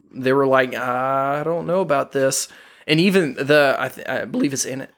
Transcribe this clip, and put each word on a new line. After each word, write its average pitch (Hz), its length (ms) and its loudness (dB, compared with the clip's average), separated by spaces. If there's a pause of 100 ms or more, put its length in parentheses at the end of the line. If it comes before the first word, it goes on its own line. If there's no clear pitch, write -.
(120)
they 127 200 0
were 139 140 4
like, 131 280 4
"I 135 720 -2
don't 160 220 -4
know 175 140 0
about 147 320 0
this." 135 360 0 (380)
And 156 120 -6
even 180 360 2
the, 139 440 2
I, 131 100 -4
th-, - 200 -14
I 123 160 -4
believe 143 280 -2
it's 131 140 -4
An-, 131 320 -10